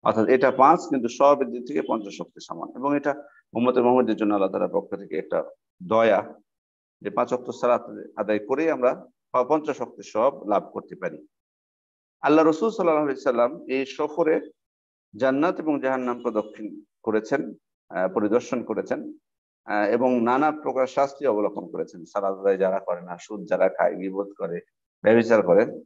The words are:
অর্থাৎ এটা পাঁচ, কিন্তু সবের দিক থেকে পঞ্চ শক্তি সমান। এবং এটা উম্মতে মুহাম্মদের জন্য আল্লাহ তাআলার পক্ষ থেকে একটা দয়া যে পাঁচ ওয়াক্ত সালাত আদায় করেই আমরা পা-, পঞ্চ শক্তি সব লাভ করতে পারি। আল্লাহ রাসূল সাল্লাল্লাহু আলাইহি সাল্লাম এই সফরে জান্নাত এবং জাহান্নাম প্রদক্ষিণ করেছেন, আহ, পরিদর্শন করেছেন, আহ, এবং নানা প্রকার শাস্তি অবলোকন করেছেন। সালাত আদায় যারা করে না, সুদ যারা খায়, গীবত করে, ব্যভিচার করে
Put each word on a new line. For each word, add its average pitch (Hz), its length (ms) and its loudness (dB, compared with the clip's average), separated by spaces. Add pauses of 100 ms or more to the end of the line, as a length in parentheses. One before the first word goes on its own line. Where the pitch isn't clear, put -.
অর্থাৎ 110 260 2
এটা 131 220 4
পাঁচ, 151 300 6
কিন্তু 123 280 -4
সবের 135 420 2
দিক 120 160 -10
থেকে 151 220 -4
পঞ্চ 107 200 -6
শক্তি - 320 -16
সমান। - 360 -12
এবং 139 200 -2
এটা 143 260 -2 (300)
উম্মতে 123 280 2
মুহাম্মদের 123 360 4
জন্য 104 180 0
আল্লাহ 95 160 0
তাআলার 95 220 -2
পক্ষ - 240 -4
থেকে 95 220 -8
একটা - 260 -4 (380)
দয়া 107 520 2 (680)
যে 101 100 -8
পাঁচ 120 220 -2
ওয়াক্ত 123 180 -6
সালাত 120 320 0 (340)
আদায় 107 220 0
করেই 131 320 -2
আমরা 131 360 0 (260)
পা-, 127 120 2
পঞ্চ 147 260 0
শক্তি 110 320 -8
সব 117 460 -2
লাভ 98 240 -2
করতে 98 220 -12
পারি। 85 320 -10 (960)
আল্লাহ 156 240 6
রাসূল 160 260 2
সাল্লাল্লাহু 156 360 2
আলাইহি 131 140 -4
সাল্লাম 123 460 0
এই 131 200 -2
সফরে 156 640 -2 (680)
জান্নাত 135 440 0
এবং 151 200 -2
জাহান্নাম 127 420 -2
প্রদক্ষিণ 107 580 -6 (220)
করেছেন, - 520 -2 (340)
আহ, 92 260 -2
পরিদর্শন 107 500 0
করেছেন, 110 480 -6 (520)
আহ, 104 240 0
এবং 123 320 2
নানা 135 320 2
প্রকার 131 340 -2
শাস্তি 139 400 -2
অবলোকন 104 440 -2
করেছেন। 85 340 -8
সালাত 98 300 -4
আদায় 95 240 2
যারা 95 220 2
করে 87 200 -4
না, 87 200 -12
সুদ 95 280 -12
যারা 90 200 2
খায়, 90 280 0
গীবত 95 320 -6 (100)
করে, 87 220 -8 (420)
ব্যভিচার 113 400 6
করে 90 240 6 (200)